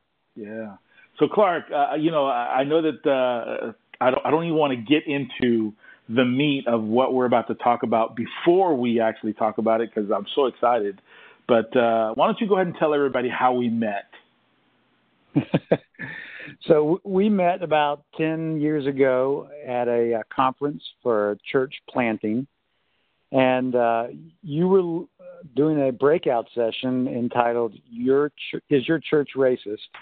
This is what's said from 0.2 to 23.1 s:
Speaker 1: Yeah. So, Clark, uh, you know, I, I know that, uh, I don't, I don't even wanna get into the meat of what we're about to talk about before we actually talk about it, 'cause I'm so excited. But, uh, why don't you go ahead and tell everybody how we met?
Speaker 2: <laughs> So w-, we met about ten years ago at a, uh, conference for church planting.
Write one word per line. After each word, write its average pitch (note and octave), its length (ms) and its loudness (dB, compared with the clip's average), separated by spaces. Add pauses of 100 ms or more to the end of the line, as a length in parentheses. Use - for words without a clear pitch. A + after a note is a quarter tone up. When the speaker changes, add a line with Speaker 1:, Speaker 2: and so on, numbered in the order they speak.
Speaker 1:
Yeah. G#2+ 400 -12 (420)
So, D3 100 2
Clark, F3 360 2 (100)
uh, C#3+ 200 0
you D#3 160 0
know, D3 160 0
I, B2+ 340 -2
I C#3 40 2
know D#3 180 2
that, D#3 240 -2
uh, A#2+ 680 -2 (300)
I B2 80 4
don't, C3 160 -2
I B2 40 0
don't D#3+ 140 2
even D#3+ 140 -2
wanna C#3+ 180 2
get D3 300 0
into B2 680 0 (380)
the B2 160 2
meat C#3 400 0
of A#2 160 0
what A#2+ 320 2
we're B2+ 100 2
about A#2+ 240 2
to A2+ 60 -2
talk A#2+ 300 0
about A2+ 320 0
before F3 580 2
we A#2+ 260 0
actually A2 320 -2
talk G#2+ 240 -2
about A2+ 240 2
it, A2+ 140 -4
'cause G#2 200 -4
I'm G2+ 200 -4
so C#3+ 100 2
excited. A#2 560 0 (460)
But, A2+ 300 2
uh, A2+ 380 2
why C#3+ 120 2
don't A3 140 0
you A3 80 -2
go G3+ 60 4
ahead F#3 140 2
and D#3+ 80 -8
tell D3+ 180 2
everybody B2+ 340 0
how B2+ 260 2
we B2 140 0
met? A2+ 380 -2 (1300)
Speaker 2:
<laughs> D3+ 100 2 (1200)
So E3 80 6
w-, D3+ 300 2
we G3 260 2
met F#3 320 0
about D3 400 0 (140)
ten D#3+ 440 -4
years D3+ 260 -2
ago C3+ 640 0 (180)
at B2 220 -2
a, A#2 280 0
uh, G#2+ 60 -4 (120)
conference C#3 480 -2 (200)
for G#2 340 0 (140)
church C3+ 240 -2 (160)
planting. A2+ 560 -2 (840)